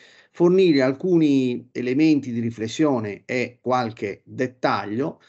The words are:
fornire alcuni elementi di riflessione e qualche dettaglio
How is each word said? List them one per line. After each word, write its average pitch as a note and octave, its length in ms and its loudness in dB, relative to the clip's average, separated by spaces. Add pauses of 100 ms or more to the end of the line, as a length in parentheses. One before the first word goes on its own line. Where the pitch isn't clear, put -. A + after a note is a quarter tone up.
(300)
fornire F3 520 4
alcuni C3+ 920 0
elementi C3 580 0
di A#2 80 -6
riflessione A2+ 840 -4
e B2 360 -6
qualche A#2 640 -4
dettaglio A#2+ 1040 -6